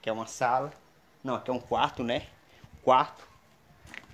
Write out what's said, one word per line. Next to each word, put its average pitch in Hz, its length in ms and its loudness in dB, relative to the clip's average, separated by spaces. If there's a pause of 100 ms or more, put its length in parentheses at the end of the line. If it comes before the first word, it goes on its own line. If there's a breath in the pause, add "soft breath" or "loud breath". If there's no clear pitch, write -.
que 113 100 -4
é - 20 0
uma 113 140 -6
sala. 131 460 0 (500)
Não, 131 140 -4
aqui 123 140 -6
é 127 40 0
um 120 60 -4
quarto, 131 420 -2
né? 120 240 -2 (560 soft breath)
Quarto. 131 440 4 (880)